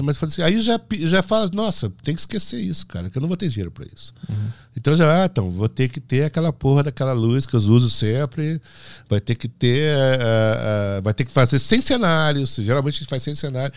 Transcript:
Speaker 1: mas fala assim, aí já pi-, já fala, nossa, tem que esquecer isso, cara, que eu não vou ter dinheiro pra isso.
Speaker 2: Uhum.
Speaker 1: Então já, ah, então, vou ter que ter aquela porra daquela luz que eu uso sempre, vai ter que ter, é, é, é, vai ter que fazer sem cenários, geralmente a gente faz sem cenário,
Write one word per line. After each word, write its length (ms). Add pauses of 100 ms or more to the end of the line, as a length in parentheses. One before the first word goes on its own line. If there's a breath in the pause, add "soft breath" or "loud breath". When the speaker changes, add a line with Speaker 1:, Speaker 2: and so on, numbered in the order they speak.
Speaker 1:
mas 140
fala 160
assim, 100
aí 180
já 180
pi-, 300
já 140
fala, 300
nossa, 380 (120)
tem 120
que 60
esquecer 400
isso, 260
cara, 240
que 80
eu 20
não 80
vou 80
ter 120
dinheiro 220
pra 160
isso. 260 (160 loud breath)
Speaker 2:
Uhum. 80 (400 loud breath)
Speaker 1:
Então 180
já, 280
ah, 40
então, 240
vou 180
ter 200
que 120
ter 240
aquela 280
porra 320
daquela 280
luz 340
que 80
eu 60
uso 280
sempre, 720 (480 loud breath)
vai 120
ter 160
que 120
ter, 300
é, 420
é, 800
é, 20
vai 140
ter 100
que 60
fazer 300
sem 200
cenários, 760
geralmente 400
a 20
gente 100
faz 140
sem 140
cenário, 400